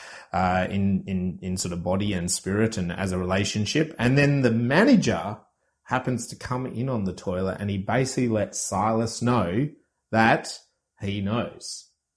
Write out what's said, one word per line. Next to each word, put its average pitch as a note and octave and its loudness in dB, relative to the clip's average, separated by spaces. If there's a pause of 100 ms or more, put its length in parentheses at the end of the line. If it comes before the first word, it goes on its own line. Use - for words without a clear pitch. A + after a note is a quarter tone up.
(340)
uh, F#2 2
in, G2 0
in, F#2 -4
in F#2 -4
sort F2 -4
of F2 -6
body G2 0
and F2 -2
spirit G#2 0
and F2 -2
as F#2 -4
a F#2 -2
relationship. G#2 0
And B2 2
then C#3+ 4
the A#2+ 4
manager A#2+ 4 (460)
happens B2+ -2
to - -14
come B2+ -6
in B2 -4
on A2 -2
the F#2 -2
toilet, F#2 -4
and G2+ -4
he G2 -2
basically B2 0
lets G#2 0
Silas A2 0
know A#2 2 (420)
that A2+ 4 (440)
he G2+ -4
knows - -6 (280)